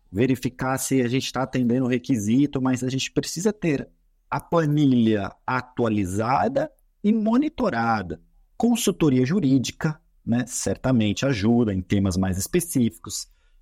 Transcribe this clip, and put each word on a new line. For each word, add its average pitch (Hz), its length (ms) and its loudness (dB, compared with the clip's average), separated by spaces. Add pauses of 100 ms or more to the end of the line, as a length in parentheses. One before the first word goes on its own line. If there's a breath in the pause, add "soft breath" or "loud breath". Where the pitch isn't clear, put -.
(120)
verificar 127 640 -2
se 135 240 0
a 120 60 0
gente 127 240 -2
tá 131 120 -4
atendendo 127 420 0
o 120 40 -2
requisito, 127 720 0
mas 127 220 -2
a 131 60 -2
gente 131 220 -4
precisa 185 420 -2
ter 143 340 -2 (420)
a 135 100 -4
planilha 131 920 2 (140)
atualizada 120 1300 -2 (320)
e 208 100 2
monitorada. 202 1080 -2 (380)
Consultoria 170 680 2
jurídica, 147 720 0 (260)
né, 117 220 0
certamente 110 800 0
ajuda 117 480 2
em 92 80 -2
temas 98 360 0
mais 92 200 -2
específicos. - 920 -2 (340)